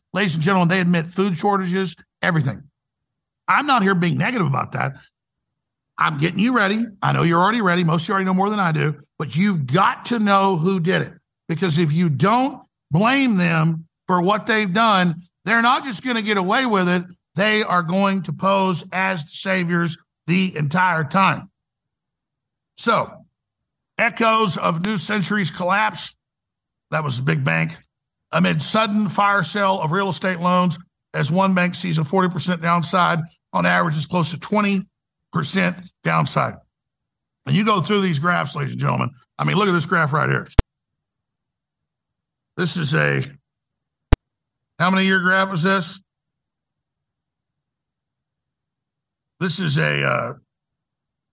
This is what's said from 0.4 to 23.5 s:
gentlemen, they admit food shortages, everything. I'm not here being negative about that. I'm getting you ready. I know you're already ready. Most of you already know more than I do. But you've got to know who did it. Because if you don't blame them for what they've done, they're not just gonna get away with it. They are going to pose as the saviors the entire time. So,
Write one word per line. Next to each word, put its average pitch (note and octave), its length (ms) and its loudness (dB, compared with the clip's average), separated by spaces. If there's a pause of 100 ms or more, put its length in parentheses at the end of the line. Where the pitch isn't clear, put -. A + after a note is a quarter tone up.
gentlemen, F3+ 240 2
they F#3 120 2
admit F3 280 0
food F#3+ 300 -2
shortages, F#3+ 580 -2 (260)
everything. D3 400 -2 (840)
I'm G#3+ 180 0
not C4 160 2
here F#3+ 140 2
being E3+ 220 0
negative G#3 280 -2
about C3+ 280 -4
that. C3+ 200 -4 (1040)
I'm D#3+ 220 0
getting F3 200 -2
you A#3+ 140 2
ready. A3 320 0 (160)
I C#3 120 2
know C3+ 100 2
you're E3+ 180 4
already A3 200 2
ready. F3+ 220 2
Most E3 200 0
of - 60 -6
you G#3 40 -2
already F#3+ 120 0
know F#3 100 2
more G3 160 2
than G#3+ 80 -2
I F3 120 0
do. D3+ 300 -2 (160)
But C3 180 -8
you've F3+ 300 0
got F#3+ 420 0
to A#3+ 120 -2
know G3 380 2
who F#3 220 0
did F3 220 0
it. - 120 -10 (340)
Because E3 320 0
if E3 120 2
you E3+ 180 2
don't A3 520 0 (300)
blame A#3 460 2
them E3 500 0 (180)
for F3+ 160 2
what G#3 240 0
they've G#3+ 260 0
done, F#3 520 2 (200)
they're A3+ 200 2
not C#4 220 2
just A3+ 180 -8
gonna A#3+ 180 -2
get G#3+ 160 0
away G#3+ 300 0
with G3 200 2
it. F3+ 160 0 (320)
They G#3+ 280 2
are F3+ 180 0
going G3 420 0
to D3+ 100 -8
pose F#3+ 580 0
as F#3 320 -2
the D#3 80 -20
saviors F3 640 -2 (300)
the F#3 280 0
entire D#3+ 500 0
time. F#3 440 0 (1300)
So, - 480 -2 (720)